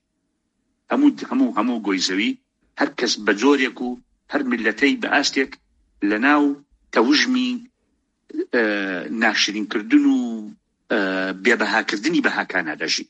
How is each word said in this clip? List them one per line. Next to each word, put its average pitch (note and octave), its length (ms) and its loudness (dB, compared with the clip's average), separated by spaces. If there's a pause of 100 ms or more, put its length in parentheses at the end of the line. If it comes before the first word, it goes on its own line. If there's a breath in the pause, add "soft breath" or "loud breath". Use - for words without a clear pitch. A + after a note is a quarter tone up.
(880)
هەموو، C#3 220 4 (180)
هەموو، A#2+ 260 0
هەموو A2+ 300 -2
گۆیزەوی، F#2+ 460 0 (460)
هەر - 120 0
کەس - 280 -4
بە G#2 160 0
جۆرێک B2+ 460 2
و B2 100 -6 (400)
هەر C#3+ 140 -2
میلەتەی A#2+ 580 0
بە - 60 -4
ئاستێک C#3 440 -2 (500)
لە G2+ 180 0
ناو D3 240 4 (500)
تەوژمی، B3+ 580 2 (1000)
ئە، A#2+ 120 2 (480)
ناشرینکردن A2 960 0
و، C3+ 140 4 (720)
ئە، A#2 100 0 (340)
بێبەهاکردنی G#2+ 920 0
بەهاکانە F2+ 500 -2
دەژی. D#2+ 340 -4